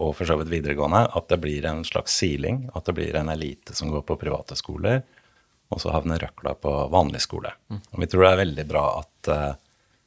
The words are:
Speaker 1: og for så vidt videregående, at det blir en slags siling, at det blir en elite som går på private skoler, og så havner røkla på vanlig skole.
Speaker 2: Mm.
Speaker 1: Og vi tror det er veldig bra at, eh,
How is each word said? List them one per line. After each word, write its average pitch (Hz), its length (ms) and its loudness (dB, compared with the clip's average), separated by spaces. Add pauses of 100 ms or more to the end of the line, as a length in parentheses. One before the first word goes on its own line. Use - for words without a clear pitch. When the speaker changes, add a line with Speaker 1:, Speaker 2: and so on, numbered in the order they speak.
Speaker 1:
og 78 160 0
for 90 80 -4
så 80 140 4
vidt 80 140 -4
videregående, 76 540 2
at - 220 -2
det 87 120 4
blir 76 260 -2
en 80 180 -2
slags - 300 -2
siling, 95 580 0
at - 140 -6
det 85 80 0
blir 80 220 -2
en 78 120 0
elite 78 460 -6
som 78 160 -2
går 73 120 -2
på 78 140 -4
private 73 400 -6
skoler, 110 460 -2 (680)
og - 100 -4
så 82 120 -4
havner 80 300 0
røkla - 320 -6
på 73 180 -2 (180)
vanlig 80 300 2
skole. - 300 -4 (140)
Speaker 2:
Mm. 104 180 -10
Speaker 1:
Og - 180 -10
vi 78 60 0
tror 92 160 4
det 95 100 10
er 92 120 4
veldig 76 240 -4
bra 73 160 2 (140)
at, - 300 -10
eh, 73 240 0 (540)